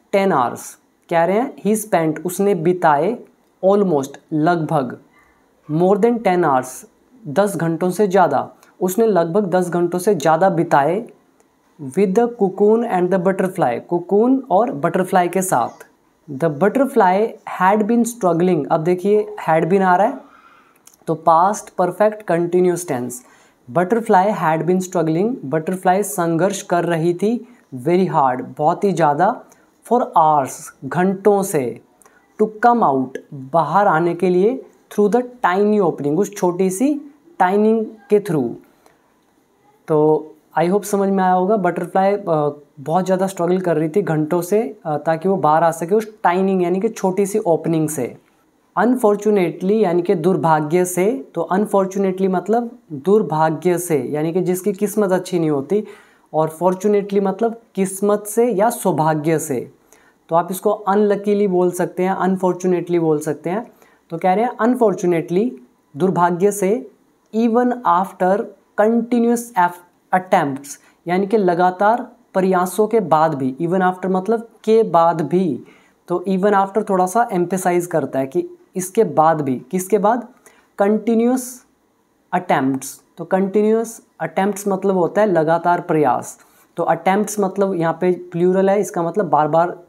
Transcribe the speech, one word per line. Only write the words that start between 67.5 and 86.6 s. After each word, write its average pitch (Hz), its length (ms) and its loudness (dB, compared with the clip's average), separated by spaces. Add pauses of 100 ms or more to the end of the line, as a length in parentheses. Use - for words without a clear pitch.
after 190 560 0 (380)
continuous 233 600 0 (180)
eff-, 175 240 0 (320)
attempts, 160 520 0 (400)
यानी 185 200 0
कि 220 100 0
लगातार 185 760 2 (220)
प्रयासों 190 540 0
के 226 120 2
बाद 156 340 2
भी, 131 280 -4
even 175 200 0
after 185 240 -2
मतलब 190 440 -2 (140)
के 220 200 4
बाद 165 380 2
भी, 156 420 -2 (440)
तो 180 220 -4
even 190 240 2
after 196 360 0
थोड़ा 185 160 2
सा 226 260 0
एम्फेसाइज 175 540 0
करता 147 340 0
है 135 80 -2
कि 175 280 -4 (220)
इसके 202 260 0
बाद 156 380 2
भी, 131 300 -4
किसके 185 260 -2
बाद? 220 300 0 (500)
कंटिन्यूअस 226 880 0 (680)
अटेम्प्ट्स। 135 680 -2 (160)
तो 165 80 -12
कंटिन्यूअस 208 760 0 (180)
अटेम्प्ट्स 190 480 -4
मतलब 190 300 0
होता 175 240 0
है 220 60 4
लगातार 170 540 2
प्रयास। 139 580 0 (380)